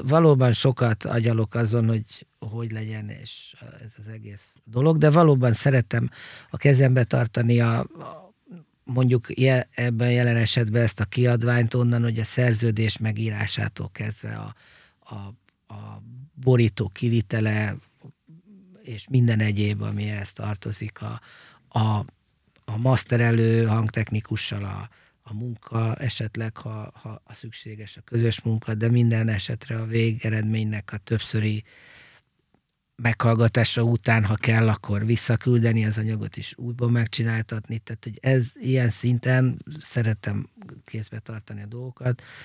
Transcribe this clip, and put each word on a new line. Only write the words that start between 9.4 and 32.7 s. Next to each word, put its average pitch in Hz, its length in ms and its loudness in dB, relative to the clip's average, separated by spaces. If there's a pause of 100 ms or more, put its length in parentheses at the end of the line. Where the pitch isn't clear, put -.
je-, 127 340 4
ebben 120 380 0
jelen 120 240 2
esetben 113 460 2
ezt - 180 0
a 107 40 0
kiadványt 120 680 2
onnan, 120 280 2
hogy 117 160 -2
a 113 60 -4
szerződés 113 760 0
megírásától 107 920 -4
kezdve 110 420 -10
a, 107 200 -12 (600)
a, - 0 - (600)
a 104 280 -16 (320)
borító 120 540 4
kivitele, 107 880 -2 (1080)
és 110 280 -14
minden 120 300 4
egyéb, 104 420 0
ami 104 260 -4
ehhez 104 240 -8
tartozik, 107 680 -8
a, 110 180 -10 (580)
a, 107 260 2 (600)
a 107 120 -8
masterelő 117 880 2
hangtechnikussal 110 1000 -2
a, 98 240 -10 (340)
a 110 120 -14
munka, 113 600 -4
esetleg, 113 640 -6
ha, 110 380 -12
ha, 110 300 -16
ha - 80 -20
szükséges 110 640 -16
a - 40 -20
közös 117 400 0
munka, 113 340 -2
de 110 160 0
minden 113 380 4
esetre 110 480 -4
a 113 100 -6
végeredménynek 110 1080 -2
a 104 40 -10
többszöri 107 680 -2 (1400)